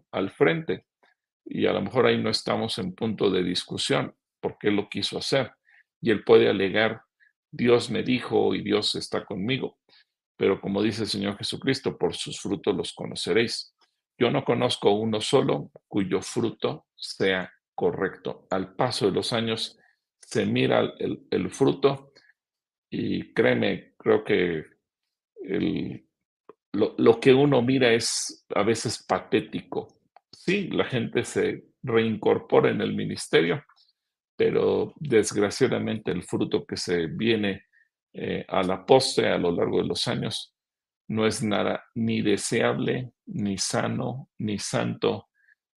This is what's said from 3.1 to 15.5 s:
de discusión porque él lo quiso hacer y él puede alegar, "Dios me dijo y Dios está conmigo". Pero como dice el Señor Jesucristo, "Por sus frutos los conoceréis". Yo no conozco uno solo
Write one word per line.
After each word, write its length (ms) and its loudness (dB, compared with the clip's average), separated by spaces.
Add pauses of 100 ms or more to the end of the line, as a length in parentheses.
de 140 0
discusión 720 -2 (240)
porque 300 -2
él 60 2
lo 140 -2
quiso 280 -6
hacer 340 -2 (500)
y 100 2
él 120 2
puede 260 8
alegar, 520 0 (500)
"Dios 380 2
me 140 -2
dijo 520 2
y 80 -4
Dios 320 0
está 300 -6
conmigo". 540 -6 (560)
Pero 260 2
como 200 -2
dice 220 0
el 60 -6
Señor 280 -4
Jesucristo, 600 -4
"Por 180 -2
sus 240 -10
frutos 360 -2
los 180 -8
conoceréis". 800 -4 (460)
Yo 120 4
no 120 0
conozco 480 2
uno 300 0
solo 500 0 (160)